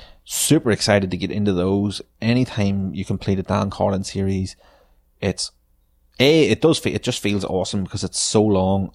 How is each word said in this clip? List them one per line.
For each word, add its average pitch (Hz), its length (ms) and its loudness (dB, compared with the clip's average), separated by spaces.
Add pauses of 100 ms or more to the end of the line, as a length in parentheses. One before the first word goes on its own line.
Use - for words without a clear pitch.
(240)
super - 460 0
excited 98 400 2
to 92 60 -4
get 92 140 -6
into 104 240 0
those. 98 480 0 (180)
Anytime 101 720 0
you 95 120 -6
complete 98 320 -2
a 95 40 -4
Dan 101 280 -2
Carlin 98 340 -2
series, 98 520 -4 (640)
it's, - 320 -4 (680)
A, 151 300 4
it 202 140 0
does 165 160 4
fe-, - 160 -4
it - 80 -4
just - 180 -4
feels 101 240 -2
awesome 95 400 -4
because - 200 -8
it's - 140 -6
so - 240 2
long 98 520 2